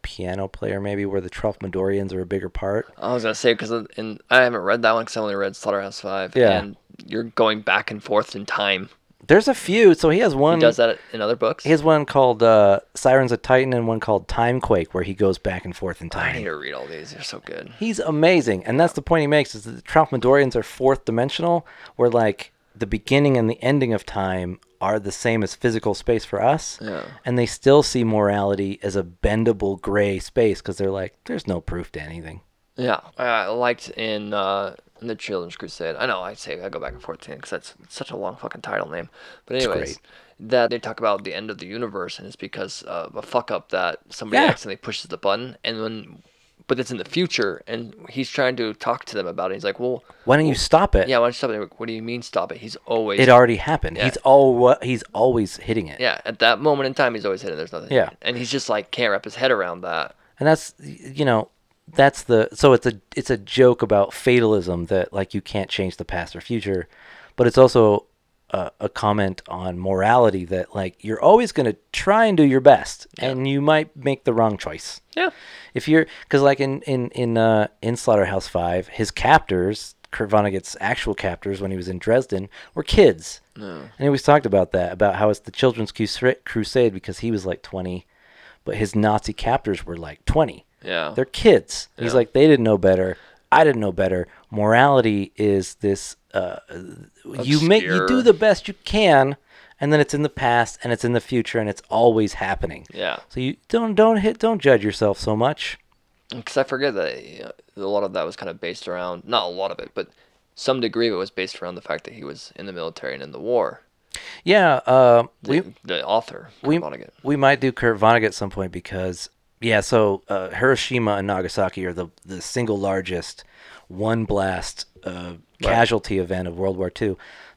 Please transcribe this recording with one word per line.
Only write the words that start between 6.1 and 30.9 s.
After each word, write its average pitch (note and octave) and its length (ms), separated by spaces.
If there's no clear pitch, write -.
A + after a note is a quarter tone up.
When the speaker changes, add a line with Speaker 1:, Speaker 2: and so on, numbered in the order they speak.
Speaker 1:
Yeah. G#2+ 220
Speaker 2:
And G2+ 180
you're A2+ 180
going A2 380
back - 280
and G#2+ 120
forth G#2 340
in G2+ 80
time. G2 460
Speaker 1:
There's G#3 220
a B3+ 60
few. G3 400
So D#3+ 160
he F3 80
has G#3 160
one D3+ 240
Speaker 2:
He - 20
does A#2 160
that A#2 220
in A2 80
other A2 120
books? A#2+ 300
Speaker 1:
He C#3+ 60
has D#3 120
one D3+ 220
called, B2+ 380
uh, G#2 380
Sirens C3 380
of A2+ 80
Titan C3 320
and A#2 160
one A2 120
called G2 280
Timequake, A#2 600
where F2+ 140
he F#2+ 120
goes F#2+ 240
back F#2 260
and F2+ 100
forth F2+ 280
in E2 60
Speaker 2:
I - 20
Speaker 1:
time. - 260
Speaker 2:
need D#2 80
to E2 100
read C#2 200
all C2+ 120
these. D#2 260
They're - 100
so - 180
good. - 380
Speaker 1:
He's G#3+ 200
amazing. D3+ 680
And A#2+ 120
that's E3 140
the - 100
point E3 200
he C#3+ 40
makes, D3 280
is G#2+ 100
that A2+ 80
the B2 100
Tralfamadorians C3+ 720
are A2+ 80
fourth - 440
dimensional, C#3+ 600
where, A#2+ 140
like, A2+ 420
the G#2+ 100
beginning C3 520
and A2 100
the A#2 140
ending B2+ 320
of G2+ 100
time F#2 560
are G#2+ 200
the G2 120
same A2+ 300
as F#2+ 120
physical A2 400
space A2+ 320
for G2+ 160
us. D3 400
Speaker 2:
Yeah. - 220
Speaker 1:
And B2 140
they A#2+ 80
still C#3 360
see B2 220
morality G2+ 800
as G2 140
a G2 60
bendable G2+ 800
gray G2+ 380
space G#2+ 420
'cause F#2+ 160
they're G2 140